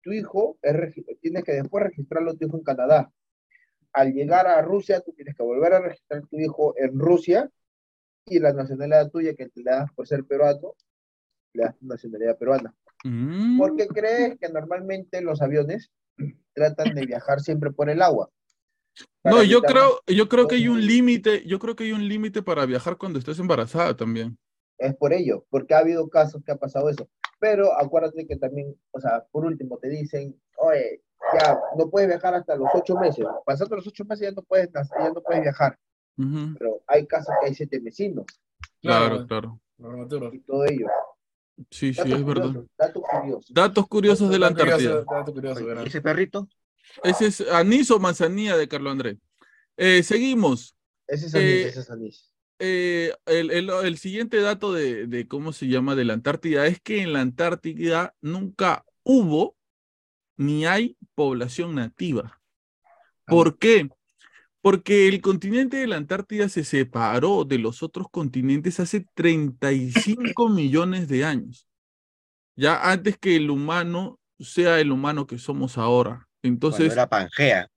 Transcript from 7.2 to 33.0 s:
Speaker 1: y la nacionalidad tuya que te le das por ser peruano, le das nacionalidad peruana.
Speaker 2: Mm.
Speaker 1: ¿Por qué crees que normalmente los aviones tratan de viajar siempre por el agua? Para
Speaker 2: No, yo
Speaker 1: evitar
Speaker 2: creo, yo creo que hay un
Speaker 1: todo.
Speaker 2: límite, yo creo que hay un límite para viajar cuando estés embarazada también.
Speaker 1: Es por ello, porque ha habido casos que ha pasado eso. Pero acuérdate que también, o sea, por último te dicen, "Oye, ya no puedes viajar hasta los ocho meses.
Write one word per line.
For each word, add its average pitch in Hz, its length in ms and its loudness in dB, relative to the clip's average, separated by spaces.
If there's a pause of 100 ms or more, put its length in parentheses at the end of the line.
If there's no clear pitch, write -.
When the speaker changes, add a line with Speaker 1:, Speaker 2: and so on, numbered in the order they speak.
Speaker 1:
y 175 120 0
la 147 140 4
nacionalidad 139 580 0
tuya 160 240 -4
que 127 140 -14
te 120 140 -20
le 127 80 -2
das 135 240 0
por 135 120 -10
ser 139 180 -4
peruano, 143 500 0 (800)
le 113 100 0
das - 160 -4
nacionalidad 117 560 -6
peruana. 123 380 -2 (300)
Speaker 2:
Mm. 165 540 0
Speaker 1:
¿Por 302 180 2
qué 208 120 0
crees 233 500 0
que 170 120 -8
normalmente 180 720 -8
los 151 180 -4
aviones 147 500 -2 (600)
tratan 151 420 0
de 135 120 -4
viajar 123 340 -2
siempre 147 300 -4
por 143 180 -2
el 160 140 2
agua? 131 280 2 (920)
Para 208 140 6
Speaker 2:
No, 233 60 10
yo 214 160 8
Speaker 1:
evitar 262 140 4
Speaker 2:
creo, 262 360 6
yo 208 200 4
creo 247 200 6
que 247 80 2
hay 240 120 2
un 233 100 2
Speaker 1:
todo. 214 80 2
Speaker 2:
límite, 226 600 4
yo 190 120 -4
creo 233 180 -6
que 226 80 -8
hay 220 80 -4
un 208 160 -4
límite 214 340 -4
para 147 240 0
viajar 127 320 -4
cuando 175 200 -8
estés 151 200 -8
embarazada 165 580 0
también. 113 400 -6 (420)
Speaker 1:
Es 135 180 -2
por 147 180 2
ello, 135 340 -2
porque 135 260 0
ha 156 40 8
habido 165 320 2
casos 151 340 2
que 147 80 -6
ha 143 40 -4
pasado 139 340 -2
eso. - 180 -10 (300)
Pero 202 400 2
acuérdate 160 480 -2
que 143 100 -8
también, 139 380 -6 (160)
o 170 100 -12
sea, 117 300 -2
por 156 140 -4
último 131 340 -6
te 131 100 -8
dicen, 147 500 -8 (200)
"Oye, 135 440 0 (360)
ya - 200 4 (180)
no 160 140 0
puedes 196 180 2
viajar 180 260 0
hasta 170 220 -2
los 135 180 -2
ocho 180 220 0
meses. 156 280 0 (200)